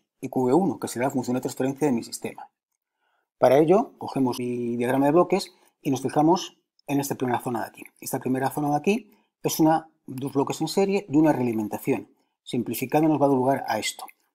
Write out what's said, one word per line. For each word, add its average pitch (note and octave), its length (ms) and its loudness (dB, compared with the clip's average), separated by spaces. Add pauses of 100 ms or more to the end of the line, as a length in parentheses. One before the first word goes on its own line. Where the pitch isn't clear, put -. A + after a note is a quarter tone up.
(200)
y C3+ 80 -8
Q B2+ 220 0
E B2 40 4
uno, E3+ 240 2
que - 120 -8
será A#2+ 160 -4
la C#3 60 -2
función B2 240 -2
de C3 60 -4
transferencia C3+ 460 -2
de C3 60 2
mi A2+ 100 -2
sistema. - 460 -12 (880)
Para B2+ 220 6
ello, F3+ 380 4
cogemos C3 420 -4
mi A#2+ 360 -4
diagrama B2+ 300 2
de D3 80 4
bloques F3+ 420 2 (260)
y D#3 100 -2
nos C3 100 0
fijamos D#3+ 560 0 (300)
en C#3+ 120 0
esta C#3 160 -4
primera A#2+ 240 -4
zona A#2 220 -6
de F#2 60 -8
aquí. - 160 -20 (180)
Esta - 180 -6
primera C3 300 -2
zona D3 220 -4
de D3 40 0
aquí G3 360 -2 (300)
es - 180 -2
una, D#3+ 300 2 (160)
dos C3 280 -8
bloques - 260 -2
en D#3 80 -4
serie G3 400 0
de C3+ 100 0
una D#3 140 6
realimentación. A2 760 -2 (340)
Simplificando B2+ 640 -2
nos D3 140 2
va C#3+ 60 6
a - 20 2
dar C#3 80 2
lugar C3 300 0
a A2 120 -2
esto. - 260 -8 (300)